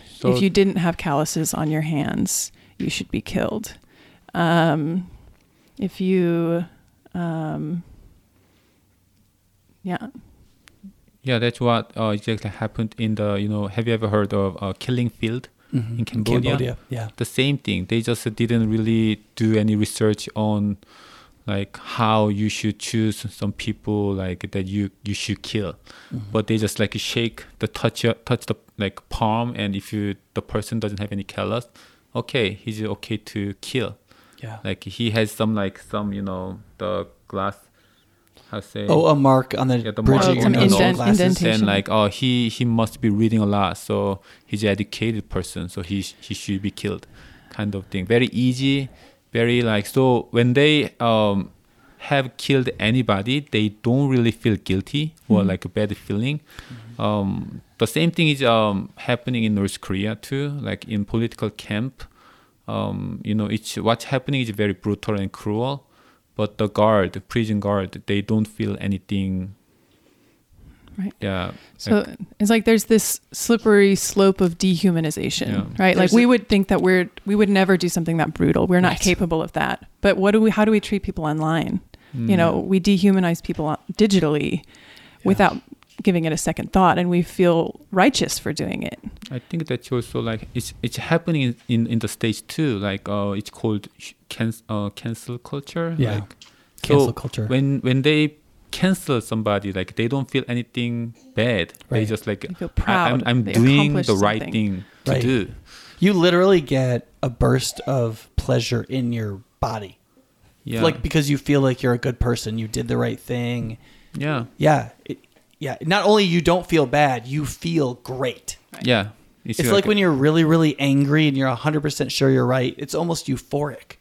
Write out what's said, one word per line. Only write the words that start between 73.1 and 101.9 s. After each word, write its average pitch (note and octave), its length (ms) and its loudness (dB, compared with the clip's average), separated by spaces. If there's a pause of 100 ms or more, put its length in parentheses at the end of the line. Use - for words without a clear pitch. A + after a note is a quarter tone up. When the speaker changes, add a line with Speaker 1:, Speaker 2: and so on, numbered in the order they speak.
Speaker 2:
slippery G3+ 640 4
slope G3 480 2
of F3 160 2
dehumanization, E3 880 0
Speaker 1:
Yeah. G#2 160 -2 (140)
Speaker 2:
right? F#3 180 4
Like, - 0 -
Speaker 3:
There's F#3 160 4
Speaker 2:
we A#3+ 120 8
Speaker 3:
a A#3+ 40 6
Speaker 2:
would B3 200 2
think G3 200 4
that F#3+ 140 2
we're, F#3 260 4 (160)
we G3+ 100 -2
would G#3 140 4
never F#3+ 300 4
do F3 100 -2
something E3 300 -2
that D#3 160 0
brutal. E3+ 320 2
We're F3+ 140 4
not F3+ 120 4
Speaker 3:
Right. - 80 -6
Speaker 2:
capable F3 420 0
of - 100 -8
that. - 340 -4 (160)
But G3 160 4
what G3+ 140 4
do A3 80 4
we, A3 100 6
how G#3+ 160 2
do A3 40 4
we G#3+ 100 4
treat G3+ 220 -2
people E3+ 220 -6
online? D#3 560 -2 (320)
You B2+ 160 -6
Speaker 1:
Mm. F#3+ 80 6
Speaker 2:
know, E3 220 4
we F#3+ 200 2
dehumanize F#3+ 640 4
people E3 240 -4
on-, - 120 -2 (160)
digitally E3 600 2
Speaker 3:
Yeah. D3+ 60 -10 (640)
Speaker 2:
without G3 320 4 (460)
giving F3 240 2
it D#3+ 60 0
a D#3 40 0
second - 360 -4
thought, F#3 260 6
and F3 100 0
we F3 140 2
feel E3+ 580 2 (100)
righteous G#3 480 2
for - 140 -6
doing - 300 -6
it. - 160 -8 (320)
Speaker 1:
I B2+ 80 -8
think D#3+ 300 -8
that's - 220 -6
also, B2 300 -4
like, A2 320 -6
it's, - 300 -8
it's A#2 160 -6
happening E3 440 0
in, A#2+ 140 0 (120)
in, A2+ 180 2
in A2+ 140 -2
the G2+ 80 -4
States - 340 -4
too. C#3 360 -2
Like, G2 300 -4
uh, G2+ 220 -2
it's G2+ 180 -6
called G#2+ 480 -4
sh-, - 160 -20 (160)
can-, A2+ 240 -4 (160)
uh, G#2 220 -4
cancel A#2+ 480 -10
culture. E3 600 -8
Speaker 3:
Yeah. A2+ 180 0
Speaker 1:
Like, G#2 200 -10 (460)
Speaker 3:
Cancel C#3+ 240 4
Speaker 1:
so A#2+ 80 -2
Speaker 3:
culture. A#2 320 -6
Speaker 1:
when, C3+ 340 2
when B2+ 220 2
they D3+ 320 2 (380)
cancel F3 480 0
somebody, G#2 520 -2
like, F#2 240 -4
they A2+ 120 0
don't C3+ 220 -2
feel C3 180 -2
anything A#2+ 680 -4 (200)
bad. G#2+ 380 0 (160)
They A#2 120 0